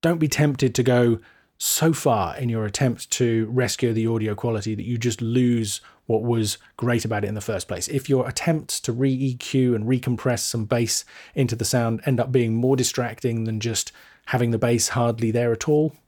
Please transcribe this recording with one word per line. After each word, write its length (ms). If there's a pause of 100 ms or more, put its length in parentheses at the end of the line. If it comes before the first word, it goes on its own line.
Don't 180
be 80
tempted 480
to 80
go 360 (380)
so 340
far 460
in 120
your 160
attempt 440
to 400
rescue 440
the 140
audio 280
quality 400
that 100
you 120
just 240
lose 600 (240)
what 160
was 360 (200)
great 280
about 180
it 40
in 80
the 60
first 260
place. 200
If 220
your 180
attempts 540
to 100
re-E 440
Q 380
and 120
recompress 540
some 260
bass 380 (300)
into 220
the 100
sound 400
end 140
up 120
being 240
more 200
distracting 720
than 140
just 320 (360)
having 240
the 60
bass 320
hardly 420
there 200
at 160
all 260 (140)